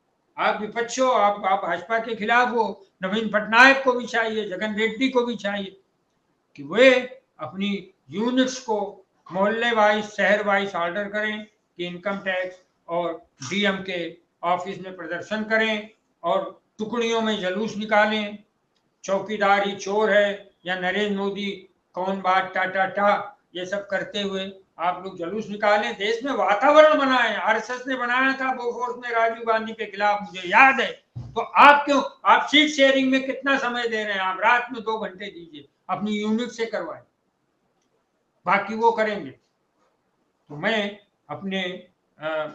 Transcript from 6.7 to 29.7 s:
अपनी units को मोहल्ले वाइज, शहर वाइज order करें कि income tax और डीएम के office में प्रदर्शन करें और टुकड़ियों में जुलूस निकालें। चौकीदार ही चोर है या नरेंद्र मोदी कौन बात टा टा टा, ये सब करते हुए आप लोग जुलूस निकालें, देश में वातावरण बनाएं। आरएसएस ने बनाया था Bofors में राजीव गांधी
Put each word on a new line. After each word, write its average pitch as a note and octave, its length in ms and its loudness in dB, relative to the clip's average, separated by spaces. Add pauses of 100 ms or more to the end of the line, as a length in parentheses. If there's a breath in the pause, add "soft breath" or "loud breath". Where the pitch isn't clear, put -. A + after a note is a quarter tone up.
अपनी F#3+ 500 -6 (200)
units B3 480 0
को G#3 480 -6 (260)
मोहल्ले G#3+ 380 0
वाइज, G#3+ 340 4
शहर G3+ 400 2
वाइज G3 300 0
order F3 300 -4
करें G#3+ 420 -6 (300)
कि F3 100 -8
income F3+ 300 -6
tax F#3 400 -6 (320)
और E3+ 380 -4 (240)
डीएम G3 260 0
के F3 400 -8 (260)
office F3+ 380 -2
में F#3 160 -14
प्रदर्शन F3 480 -8
करें A3 460 -2 (320)
और F#3 400 -2 (160)
टुकड़ियों A3+ 420 -2
में A3 200 -2
जुलूस G3 360 -4
निकालें। G#3+ 640 0 (640)
चौकीदार G3+ 640 2
ही G3 80 -4
चोर G3+ 340 0
है G3+ 400 2 (160)
या F3+ 80 -4
नरेंद्र G3 440 -2
मोदी G3 500 -6 (240)
कौन F#3+ 280 -4
बात F#3 340 0
टा F#3 100 0
टा F#3+ 220 0
टा, G3+ 520 0 (160)
ये F3+ 120 -8
सब G3 220 -8
करते F#3+ 320 -4
हुए F#3+ 320 -6 (260)
आप F3+ 260 -2
लोग F3+ 140 -12
जुलूस F#3 300 -6
निकालें, G#3 460 0
देश A3+ 300 -2
में C#4 80 -2
वातावरण C#4+ 680 6
बनाएं। B3 380 2
आरएसएस A3+ 500 -2
ने C4 100 -4
बनाया B3+ 360 0
था C4 220 -4
Bofors A#3+ 480 -6
में B3 80 -8
राजीव A#3 340 0
गांधी A3 280 -2